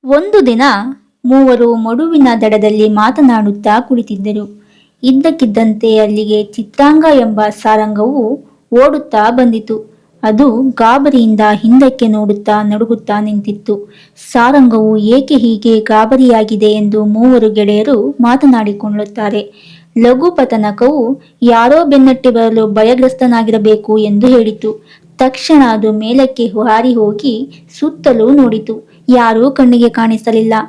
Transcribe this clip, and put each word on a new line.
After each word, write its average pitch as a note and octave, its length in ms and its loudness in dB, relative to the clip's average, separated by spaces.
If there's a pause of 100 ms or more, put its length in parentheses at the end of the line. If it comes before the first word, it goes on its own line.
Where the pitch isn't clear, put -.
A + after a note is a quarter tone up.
ಒಂದು E4+ 400 2
ದಿನ A#3 160 0 (640)
ಮೂವರು B3 500 2
ಮಡುವಿನ C4 520 0 (140)
ದಡದಲ್ಲಿ G#3+ 480 0
ಮಾತನಾಡುತ್ತಾ G#3+ 920 0
ಕುಳಿತಿದ್ದರು. G#3 840 -6 (400)
ಇದ್ದಕ್ಕಿದ್ದಂತೆ A3+ 920 0
ಅಲ್ಲಿಗೆ G#3+ 460 0
ಚಿತ್ರಾಂಗ C#4+ 640 0 (140)
ಎಂಬ A3 300 -2
ಸಾರಂಗವು G#3+ 920 -2 (320)
ಓಡುತ್ತಾ A#3+ 560 0
ಬಂದಿತು. A3+ 720 -4 (240)
ಅದು A3+ 380 0
ಗಾಬರಿಯಿಂದ A#3+ 800 0 (120)
ಹಿಂದಕ್ಕೆ B3 560 2
ನೋಡುತ್ತಾ G#3+ 560 -2
ನಡುಗುತ್ತಾ G#3+ 560 -4
ನಿಂತಿತ್ತು. G#3 760 -6 (380)
ಸಾರಂಗವು A#3 680 2
ಏಕೆ C4 380 0
ಹೀಗೆ A3+ 440 0
ಗಾಬರಿಯಾಗಿದೆ A3 840 0
ಎಂದು G#3 400 0
ಮೂವರು A3+ 440 2
ಗೆಳೆಯರು G#3+ 720 -2
ಮಾತನಾಡಿಕೊಳ್ಳುತ್ತಾರೆ. G#3+ 1300 -2 (460)
ಲಘುಪತನಕವು B3 1200 0 (200)
ಯಾರೋ A#3+ 440 4
ಬೆನ್ನಟ್ಟಿ C4 440 2
ಬರಲು A3+ 380 0
ಭಯಗ್ರಸ್ತನಾಗಿರಬೇಕು A3 1300 0
ಎಂದು G#3 300 0
ಹೇಳಿತು. A3 580 0 (320)
ತಕ್ಷಣ C4 520 2
ಅದು G#3+ 220 0
ಮೇಲಕ್ಕೆ A#3+ 540 -2
ಹಾರಿ A3 480 0
ಹೋಗಿ A3+ 720 -4 (120)
ಸುತ್ತಲೂ B3+ 500 0
ನೋಡಿತು. A3+ 600 0 (200)
ಯಾರೂ A#3+ 420 2
ಕಣ್ಣಿಗೆ A#3+ 380 2
ಕಾಣಿಸಲಿಲ್ಲ. A3+ 640 -2 (160)